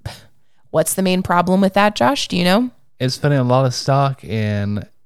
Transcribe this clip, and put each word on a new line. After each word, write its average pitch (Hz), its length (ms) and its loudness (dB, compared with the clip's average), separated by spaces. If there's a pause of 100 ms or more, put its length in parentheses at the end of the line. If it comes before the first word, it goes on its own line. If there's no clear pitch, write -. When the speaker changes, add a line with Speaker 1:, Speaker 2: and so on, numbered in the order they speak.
(720)
Speaker 1:
what's 156 200 0
the 196 100 -2
main 185 200 0
problem 180 400 2
with 190 100 2
that, 208 240 2
Josh? 262 320 0
Do 190 80 -4
you 175 80 0
know? 220 260 2 (300)
Speaker 2:
It's 131 160 -2
putting 143 220 0
a 127 60 2
lot 127 200 2
of 127 80 0
stock 139 500 -2
in, 104 600 -4 (220)